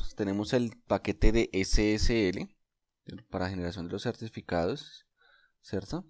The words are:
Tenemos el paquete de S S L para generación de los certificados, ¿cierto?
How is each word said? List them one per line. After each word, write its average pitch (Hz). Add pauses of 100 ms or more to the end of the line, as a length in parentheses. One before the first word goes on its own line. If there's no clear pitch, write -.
(160)
Tenemos 104
el 120
paquete 104
de 113
S 107
S 110
L 98 (760)
para 92
generación 87
de 95
los 101
certificados, 110 (560)
¿cierto? -